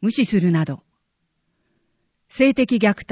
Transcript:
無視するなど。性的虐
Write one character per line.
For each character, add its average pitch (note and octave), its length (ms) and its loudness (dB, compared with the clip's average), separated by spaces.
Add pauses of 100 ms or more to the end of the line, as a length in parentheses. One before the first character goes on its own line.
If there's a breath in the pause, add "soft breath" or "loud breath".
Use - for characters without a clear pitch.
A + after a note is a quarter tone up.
無 A3 120 -2
視 C4 120 0
す G3+ 160 0
る F3 120 2
な D#3+ 120 0
ど。 C#3 200 -10 (1400)
性 C4+ 260 2
的 B3+ 220 0
虐 G3+ 360 0